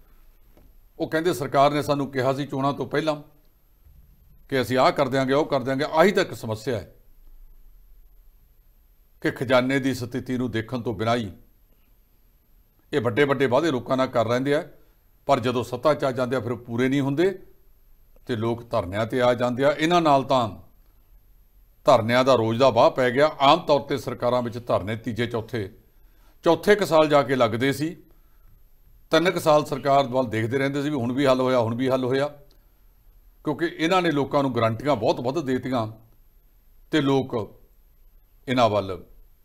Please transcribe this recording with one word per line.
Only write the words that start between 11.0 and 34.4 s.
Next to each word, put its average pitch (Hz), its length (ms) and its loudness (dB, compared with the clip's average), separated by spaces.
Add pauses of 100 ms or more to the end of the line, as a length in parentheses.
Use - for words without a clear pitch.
ਹੀ 104 140 -6 (1600)
ਇਹ 147 80 0
ਵੱਡੇ 117 220 2
ਵੱਡੇ 135 220 2
ਵਾਅਦੇ 139 260 2
ਲੋਕਾਂ 127 260 -2
ਨਾਲ 131 100 0
ਕਰ 113 200 0
ਲੈਂਦੇ 131 280 0
ਆ, 165 80 -2 (600)
ਪਰ 135 140 2
ਜਦੋਂ 120 240 -2
ਸੱਤਾ 147 300 0
'ਚ 143 100 -4
ਆ 135 80 0
ਜਾਂਦੇ 123 240 -2
ਆ 131 40 0
ਫਿਰ 120 160 -6
ਪੂਰੇ 120 340 -2
ਨਹੀਂ 139 120 0
ਹੁੰਦੇ 160 380 0 (880)
ਤੇ 127 80 -2
ਲੋਕ 117 360 -4
ਧਰਨਿਆਂ 104 340 -2
'ਤੇ 127 160 -2
ਆ 123 120 4
ਜਾਂਦੇ 123 300 -2
ਆ। 143 160 4
ਇਹਨਾਂ 170 220 2
ਨਾਲ 139 220 4
ਤਾਂ 123 260 0 (1400)
ਧਰਨਿਆਂ 123 380 4
ਦਾ 131 120 4
ਰੋਜ਼ 113 240 0
ਦਾ 135 100 6
ਵਾਹ 123 220 4
ਪੈ 127 200 0
ਗਿਆ। 147 280 2
ਆਮ 143 200 6
ਤੌਰ 151 200 2
'ਤੇ 139 180 -4
ਸਰਕਾਰਾਂ 123 440 -2
ਵਿੱਚ 117 260 -8
ਧਰਨੇ 107 280 -2
ਤੀਜੇ, 117 300 -6
ਚੌਥੇ, 113 460 -8 (720)
ਚੌਥੇ 170 320 4
ਕੁ 196 100 -2
ਸਾਲ 156 220 4
ਜਾ 147 160 4
ਕੇ 123 120 0
ਲੱਗਦੇ 120 380 2
ਸੀ। 156 220 -6 (1160)
ਤਿੰਨ 165 200 2
ਕੁ 170 80 -4
ਸਾਲ 151 260 2
ਸਰਕਾਰ 139 380 0
ਵੱਲ 127 220 -2
ਦੇਖਦੇ 113 320 -4
ਰਹਿੰਦੇ 139 260 -2
ਸੀ 143 60 -2
ਵੀ 151 60 -4
ਹੁਣ 120 160 -2
ਵੀ 135 140 0
ਹੱਲ 131 160 4
ਹੋਇਆ, 127 180 2
ਹੁਣ 113 160 0
ਵੀ 127 140 -2
ਹੱਲ 131 140 0
ਹੋਇਆ, 131 240 -2 (1160)
ਕਿਉਂਕਿ 151 220 -4 (120)
ਇਹਨਾਂ 175 240 2
ਨੇ 170 100 0
ਲੋਕਾਂ 143 320 0